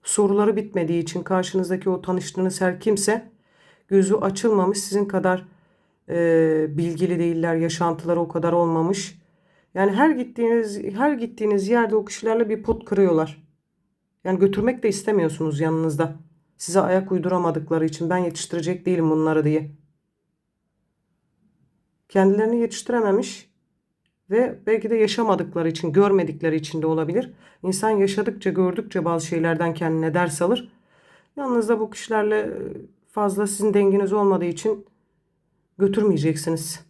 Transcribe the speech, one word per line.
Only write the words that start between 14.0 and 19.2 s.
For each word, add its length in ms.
Yani 160
götürmek 440
de 60
istemiyorsunuz 680
yanınızda. 560
Size 240
ayak 300
uyduramadıkları 760
için 240
"Ben 80
yetiştirecek 680
değilim 240
bunları." 340